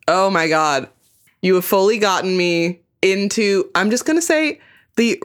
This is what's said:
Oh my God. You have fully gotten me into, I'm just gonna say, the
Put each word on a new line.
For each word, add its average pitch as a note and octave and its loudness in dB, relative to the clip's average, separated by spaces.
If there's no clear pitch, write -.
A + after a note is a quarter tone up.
Oh F#3+ 2
my E3 0
God. D3+ 0
You F#3 2
have F3+ 0
fully G#3 2
gotten F#3 -2
me F3 -2
into, G3 0
I'm G3 0
just A#3+ -2
gonna D#4+ 2
say, D#4 -2
the A#3 0